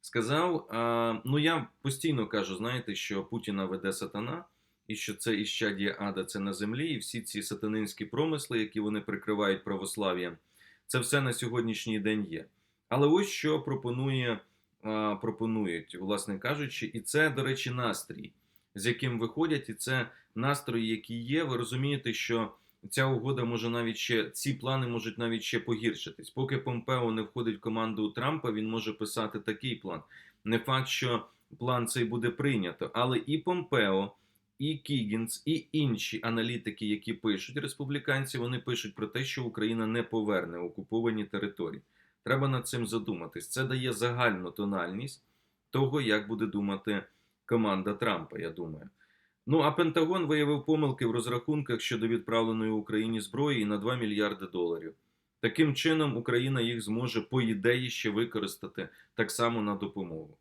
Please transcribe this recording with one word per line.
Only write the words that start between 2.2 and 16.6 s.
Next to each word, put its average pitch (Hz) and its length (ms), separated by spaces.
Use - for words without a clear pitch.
кажу, 95 300
знаєте, 117 380
що 98 300
Путіна 98 400
веде 95 280
сатана, 120 520
і 107 80
що - 180
це 113 220
іщадія 101 640
ада, 98 240
це 98 160
на 98 120
землі, 110 380
і 127 80
всі 113 220
ці - 220
сатанинські 107 640
промисли, 139 540
які 107 220
вони 104 200
прикривають 101 640
православ'ям, 92 720
це - 120
все 139 220
на 131 120
сьогоднішній 113 680
день 107 300
є. 80 140
Але 139 180
ось 185 220
що 151 320
пропонує, 131 800
а, 107 340
пропонують, 107 760
власне 95 440
кажучи, 135 480